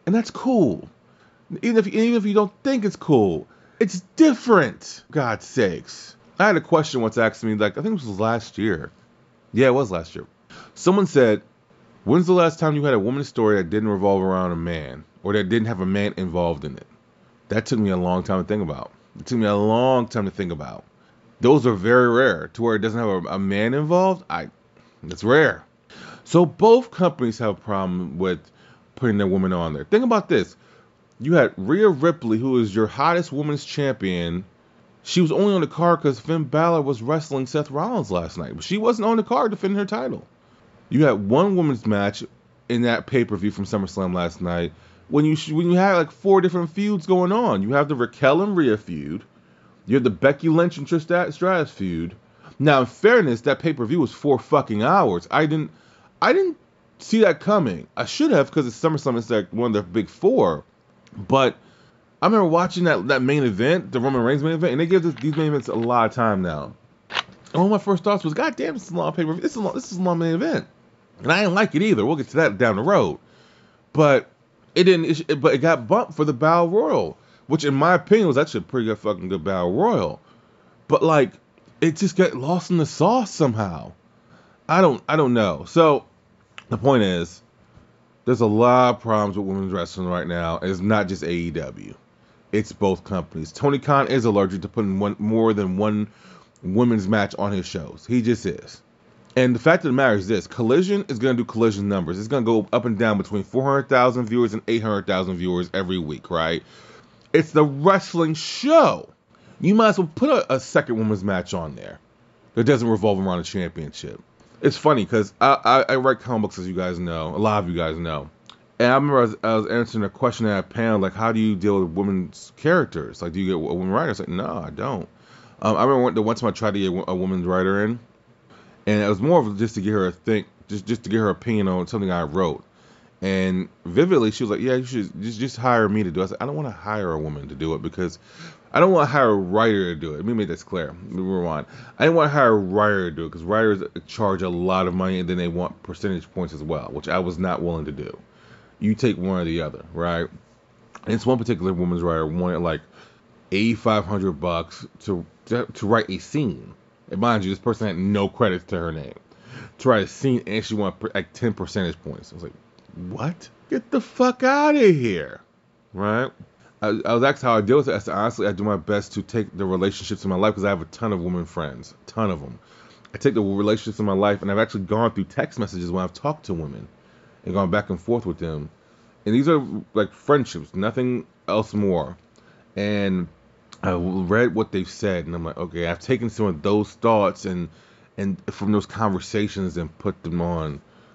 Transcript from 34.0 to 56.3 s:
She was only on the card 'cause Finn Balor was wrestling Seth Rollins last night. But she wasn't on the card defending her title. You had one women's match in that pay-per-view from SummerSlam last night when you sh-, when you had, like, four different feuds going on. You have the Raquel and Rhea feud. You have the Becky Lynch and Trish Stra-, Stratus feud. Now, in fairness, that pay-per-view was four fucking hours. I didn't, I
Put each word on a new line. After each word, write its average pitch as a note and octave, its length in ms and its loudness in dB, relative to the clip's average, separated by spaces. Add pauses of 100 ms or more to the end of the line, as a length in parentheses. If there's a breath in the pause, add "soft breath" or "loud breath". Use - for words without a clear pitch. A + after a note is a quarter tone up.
She - 200 0
was D#3+ 100 2
only G3 220 2
on F3+ 80 0
the C#3+ 40 0
card E3 360 0
'cause C3+ 180 0
Finn D#3+ 240 -4
Balor D#3+ 380 2
was C3+ 180 -4
wrestling C#3 460 -4
Seth D3 240 -4
Rollins D#3+ 400 -4
last E2+ 260 -4
night. D2+ 180 -10
But D#2+ 100 -12
she F#3 120 -4
wasn't A3 320 0
on A3+ 80 2
the A3 60 2
card A3+ 300 0
defending G3 260 -2
her G3+ 80 -2
title. A3+ 400 -8 (640 soft breath)
You D3 160 4
had G2+ 220 2
one F3+ 280 4
women's D3 300 0
match G2+ 380 0 (440)
in A#2+ 140 0
that A#2 240 0
pay-per-view G#2 460 -2
from G2 120 -6
SummerSlam F#2+ 500 -4
last F2 260 -4
night F2 320 -2 (360 soft breath)
when D3 160 2
you D#3 120 2
sh-, D#3 160 -6
when E3+ 180 0
you F3 60 4
had, F#3+ 200 4
like, D#3 140 0
four G3 300 4
different F3 300 0
feuds G3+ 360 -4
going F3+ 260 2
on. F#3+ 300 0
You A2+ 120 0
have C#3+ 140 2
the D3+ 60 -2
Raquel C3+ 480 2
and G3+ 140 -2
Rhea B2+ 200 4
feud. E2 480 -8 (640 soft breath)
You A#2 100 2
have B2+ 80 2
the A#2 60 4
Becky C#3 380 2
Lynch E3+ 300 2
and C#3+ 80 -10
Trish E3 160 0
Stra-, F3 300 0
Stratus F3 380 0
feud. E2+ 440 -6 (440 loud breath)
Now, C#3 220 4
in B2 60 2
fairness, E3+ 560 2
that C#3 160 0
pay-per-view D3 420 -2
was A#2 120 0
four C#3 260 2
fucking A2+ 440 0
hours. C3+ 480 2
I D#3 160 2
didn't, D#3 260 -4 (500 soft breath)
I F#3+ 100 6